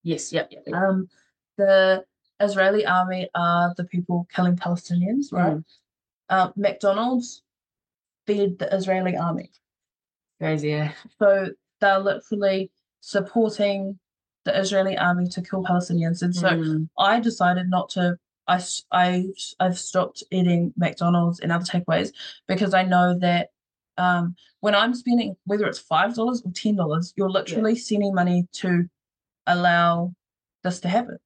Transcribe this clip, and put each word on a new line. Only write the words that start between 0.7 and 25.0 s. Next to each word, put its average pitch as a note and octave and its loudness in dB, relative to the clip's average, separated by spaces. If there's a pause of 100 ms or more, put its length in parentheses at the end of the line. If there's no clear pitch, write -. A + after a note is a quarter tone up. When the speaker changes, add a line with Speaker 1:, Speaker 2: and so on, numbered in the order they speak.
Speaker 2:
Um, F#3+ 0 (480)
the F#3+ 4 (360)
Israeli G3+ 2
army F#3 0
are F3 2
the F3 -6
people F3 -4
killing F3+ 2
Palestinians, F3 -2
right? F3 0
Speaker 1:
Mm. D#3+ -8 (680)
Speaker 2:
Uh, F#3 2
McDonald's G#3 0 (840)
fed G3+ 0
the - -4
Israeli F#3 0
army. E3 -4 (880)
Speaker 1:
Crazy, D#3 -2
yeah. D3+ -2 (260)
Speaker 2:
So G3 4 (280)
they're G3 4
literally G3 -2 (300)
supporting G3+ -2 (460)
the - 0
Israeli F#3+ 0
army F3+ 0
to F3+ -6
kill F#3+ -6
Palestinians. F3 0
And F3 0
so F3+ 2
Speaker 1:
Mm. D#3+ 0
Speaker 2:
I G#3 4
decided F3+ 0
not F3+ -2
to, F3 0 (300)
I F3+ 4
s-, - -8
I, F3+ 2 (320)
I've F3+ 0
stopped - -4
eating F3 2
McDonald's E3+ 0
and E3 -4
other F3 -2
takeaways F3 -2 (360)
because F#3+ 0
I F#3 4
know F3+ 4
that, F3 0 (480)
um, F3 0 (260)
when G#3 2
I'm A3+ 2
spending, A#3+ 0 (100)